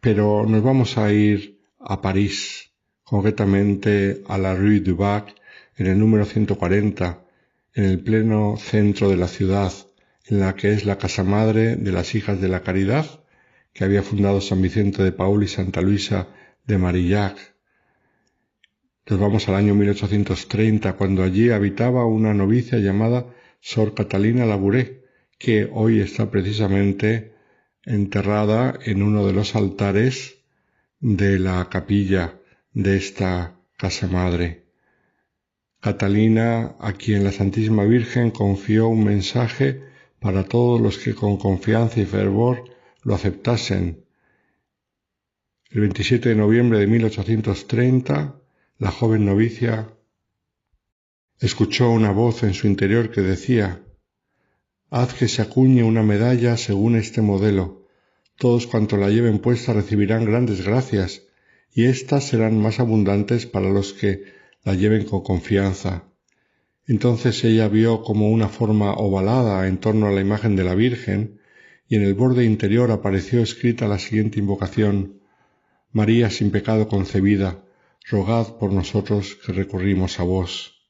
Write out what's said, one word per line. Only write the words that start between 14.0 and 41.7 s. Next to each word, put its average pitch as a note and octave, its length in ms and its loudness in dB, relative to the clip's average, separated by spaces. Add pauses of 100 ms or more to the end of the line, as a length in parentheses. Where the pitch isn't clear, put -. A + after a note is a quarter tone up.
fundado G2 400 0
San F#2+ 180 -2
Vicente G2+ 420 0
de F#2 100 2
Paul G2+ 320 0
y F#2+ 40 -4
Santa F#2 320 -4
Luisa G2 480 -2 (380)
de A2 100 0
Marillac. F#2 800 -2 (1500)
Nos F#2+ 140 0
vamos G#2 300 0
al F#2+ 60 2
año G2+ 180 2
mil G2+ 160 2
ochocientos G2+ 580 -2
treinta, G#2+ 460 0
cuando F#2+ 280 0
allí G2 280 2
habitaba A#2 560 0
una A2 260 2
novicia A2+ 460 0
llamada A2 480 0 (340)
Sor G#2+ 320 -2
Catalina A2 540 0
Labouré, G#2 580 0 (340)
que G#2+ 320 0
hoy A2 300 2
está G#2 300 -4
precisamente G2+ 1040 -2 (500)
enterrada G#2 1000 0
en G2+ 200 -2
uno G#2 240 2
de G2 80 0
los G#2 220 -2
altares G2+ 800 -2 (640)
de G2 380 0
la F#2 320 -2
capilla F#2+ 680 -2 (320)
de G2 240 0
esta F#2 640 -4 (160)
casa F#2+ 300 -4
madre. F2 560 -2 (1200)
Catalina, A2 960 0
a G2+ 140 -6
quien G2+ 300 0
la G2 80 0
Santísima G#2 520 0
Virgen A#2 460 2
confió G#2+ 580 0
un A2+ 160 2
mensaje A#2+ 800 -2 (360)
para F#2+ 260 -2
todos A#2+ 360 2
los A2 160 0
que A2+ 180 -6
con G2+ 220 0
confianza A2 640 0